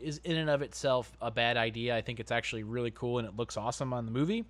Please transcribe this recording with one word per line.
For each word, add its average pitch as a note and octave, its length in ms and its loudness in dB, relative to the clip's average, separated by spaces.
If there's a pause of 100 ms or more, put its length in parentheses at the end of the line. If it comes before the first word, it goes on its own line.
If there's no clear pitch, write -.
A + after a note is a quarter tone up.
is D3+ 240 -6
in E3 120 0
and D#3 140 2
of C#3+ 100 4
itself B2+ 600 0
a A#2+ 100 -2
bad A#2+ 260 4
idea. A#2 400 0
I A2+ 40 2
think A2+ 180 -6
it's A2+ 140 -4
actually A#2 320 0
really A#2 260 -2
cool B2 280 -2
and A2+ 100 -2
it G2 80 -12
looks A#2 200 -2
awesome B2 360 -2
on B2 120 -2
the A2+ 60 -4
movie. D#3+ 400 2